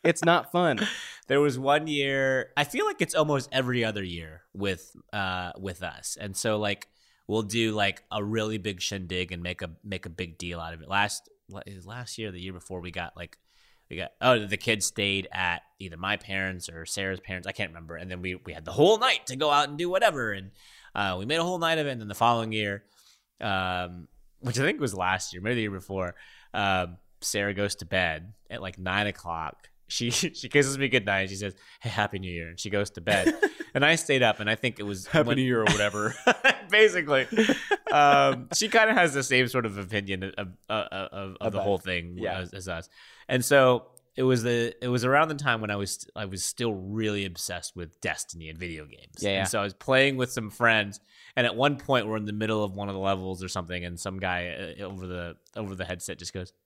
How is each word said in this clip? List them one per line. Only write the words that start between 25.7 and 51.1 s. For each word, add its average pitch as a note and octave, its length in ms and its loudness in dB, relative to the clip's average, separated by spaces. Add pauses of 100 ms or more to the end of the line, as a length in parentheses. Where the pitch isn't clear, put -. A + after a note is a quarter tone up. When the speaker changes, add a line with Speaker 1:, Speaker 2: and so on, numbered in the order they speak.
Speaker 2:
before, F#2 420 -6 (400)
um, F#2 440 0 (240)
Sarah G2+ 340 -2
goes G2+ 220 0
to F2+ 100 -10
bed F2+ 440 0 (200)
at, - 100 -10
like, F#2 160 -10
nine F#2+ 300 -2
o'clock. E2 640 -8 (180)
She, A#2+ 220 -2
<laughs> - 0 -
she - 400 -4
kisses C3+ 300 2
me C#3 100 0
goodnight. G2 400 0
She G2 60 -8
says, G2 180 -6 (260)
"Hey, A#2 100 -6
Happy G#2 280 0
New F#2 140 -6
Year." E2 180 -8
And E2+ 100 -16
she G2 120 -6
goes G2+ 200 0
to E2+ 100 -14
bed. G2+ 380 4
Speaker 1:
<laughs> - 40 2 (320)
Speaker 2:
And C3 100 4
I D#3+ 100 6
stayed C3+ 280 2
up, A2 160 4
and G#2+ 100 -2
I A2 60 2
think A#2+ 240 -4
it G#2 40 -6
was G2 220 -6
Speaker 1:
Happy D3+ 220 4
Speaker 2:
when B2 100 2
Speaker 1:
New C3 60 2
Year B2 160 4
or A2 60 4
whatever. G#2 500 2 (280)
Speaker 2:
<laughs> G3+ 280 2
Basically. F3 560 6 (640)
Um, C#3 640 6
she G#3+ 140 0
kinda A3 240 6
has E3+ 200 6
the C#3 80 0
same B2+ 280 4
sort A#2+ 160 0
of G2+ 120 -4
opinion G2 460 -4
of, G2 140 -8
of, G2 100 -6 (220)
of, G2+ 420 -4
of G2 280 -10
the G#2 80 -6
Speaker 1:
About G2 160 -2
Speaker 2:
whole G2 140 4
thing F2 400 -4
Speaker 1:
yeah. F#2 220 -4
Speaker 2:
as, F2+ 140 -8
as F#2 160 -10
us. E2 200 -8 (380)
And B2+ 160 0
so B2+ 440 6 (280)
it B2+ 80 0
was B2+ 200 4
the, A#2+ 380 0
it B2 60 -2
was B2 160 2
around C#3 240 4
the D#3 80 -4
time C3+ 240 0
when G#2+ 120 -4
I G#2 40 0
was, - 400 -6
I G#2+ 80 -8
was F#2+ 180 -8
still A#2 320 -2
really G2+ 520 -2
obsessed F2 500 -8
with E2+ 240 -12
Destiny D#2+ 480 -6
and D#2+ 100 -12
video E2 280 -10
games. - 340 -20
Speaker 1:
Yeah, G2+ 120 0
yeah. G2 100 2
Speaker 2:
And F#2+ 80 0
so A2 100 0
I G2+ 40 0
was G2+ 100 -4
playing C3+ 420 4
with B2+ 160 -2
some A2 200 -6
friends, G#2+ 500 2 (340)